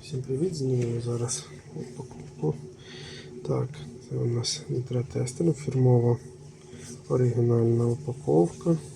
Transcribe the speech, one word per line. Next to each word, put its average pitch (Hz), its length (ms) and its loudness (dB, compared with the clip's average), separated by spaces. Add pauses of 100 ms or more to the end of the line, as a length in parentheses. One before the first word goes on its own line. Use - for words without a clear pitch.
Всім 127 160 -4
привіт, 147 320 0
знімемо 123 460 0
зараз 120 440 -2 (320)
упаковку. - 760 -6 (920)
Так, 127 220 -2 (400)
це 131 80 -6
у 127 80 -2
нас 117 440 -2
нітратестер, 123 840 0
фірмова 123 640 6 (920)
оригінальна 120 800 4
упаковка. 151 880 2 (200)